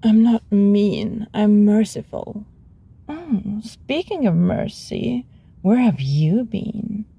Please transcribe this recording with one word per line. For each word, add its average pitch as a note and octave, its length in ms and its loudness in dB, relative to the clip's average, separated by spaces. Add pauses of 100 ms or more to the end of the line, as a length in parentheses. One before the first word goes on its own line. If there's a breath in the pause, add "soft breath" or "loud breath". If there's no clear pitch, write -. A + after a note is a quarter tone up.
I'm A3 220 4
not A#3 260 2
mean. G#3 840 0
I'm G#3 320 4
merciful. - 800 -2 (640)
Oh, B3 540 -6
speaking D#4+ 640 -6
of E3+ 80 2
mercy, - 880 -4 (360 soft breath)
where G3+ 160 2
have A3 220 2
you D#3 460 0
been? G#3+ 600 -8 (140)